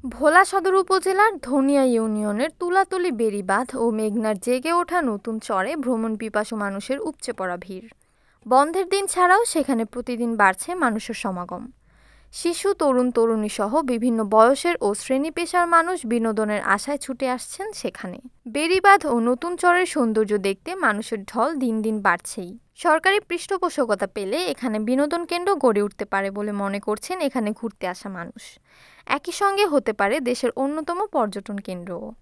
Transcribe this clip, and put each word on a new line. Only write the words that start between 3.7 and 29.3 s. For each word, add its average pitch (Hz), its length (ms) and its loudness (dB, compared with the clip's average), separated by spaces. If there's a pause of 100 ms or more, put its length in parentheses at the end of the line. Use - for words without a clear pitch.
ও 233 160 -2
মেঘনার 214 480 -2
জেগে 254 340 -2
ওঠা 349 280 0
নতুন 220 380 -4
চরে 190 360 -2
ভ্রমণ 233 420 -2
পিপাসু 214 380 -4
মানুষের 202 440 -4
উপচে 311 340 -8
পড়া 180 240 -4
ভিড়। 190 300 -14 (580)
বন্ধের 311 440 4
দিন 392 180 2
ছাড়াও 359 380 6
সেখানে 269 400 0
প্রতিদিন 240 520 -4
বাড়ছে 262 380 4
মানুষের 233 480 -2
সমাগম। 180 400 -6 (680)
শিশু, 339 400 -2
তরুণ 254 380 2
তরুণী 226 380 2
সহ 208 220 -2 (120)
বিভিন্ন 233 420 0
বয়সের 240 560 6
ও 208 120 0
শ্রেণী 277 380 -2
পেশার 349 360 0
মানুষ 339 380 4
বিনোদনের 220 600 0
আশায় 277 340 0
ছুটে 262 300 -6
আসছেন 254 440 -8
সেখানে। - 460 -10 (280)
বেড়িবাঁধ 370 580 4
ও 254 140 0
নতুন 247 380 0
চরের 359 360 4
সৌন্দর্য 220 440 0
দেখতে 196 380 -4
মানুষের 220 500 -2
ঢল 262 320 0
দিন 240 240 -2
দিন 214 200 -2
বাড়ছেই। 180 500 -2 (240)
সরকারি 349 440 4
পৃষ্ঠপোষকতা 311 880 -2
পেলে 202 300 -4 (100)
এখানে 226 320 -4
বিনোদন 285 460 0
কেন্দ্র 349 300 -2
গড়ে 226 260 2
উঠতে 208 240 -6
পারে 196 260 -2
বলে 208 220 -6
মনে 202 260 -4
করছেন 220 420 -6
এখানে 262 300 -2
ঘুরতে 220 360 -8
আসা 185 220 -10
মানুষ। 175 340 -12 (640)
একই 294 340 -4